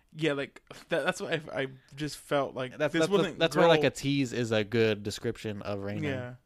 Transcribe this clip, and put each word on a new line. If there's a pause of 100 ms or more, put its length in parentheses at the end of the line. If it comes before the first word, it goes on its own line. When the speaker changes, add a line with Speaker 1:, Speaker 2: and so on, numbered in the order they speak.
(160)
Speaker 1:
Yeah,
like, (280)
that,
that's
what
I, (220)
I (300)
just
felt
like
Speaker 2:
That's,
Speaker 1:
this
Speaker 2:
that's
the,
Speaker 1:
wasn't
Speaker 2:
that's
why,
like,
Speaker 1:
girl
Speaker 2:
a
tease
is
a
good
description
of
Raina.
Speaker 1:
Yeah, (120)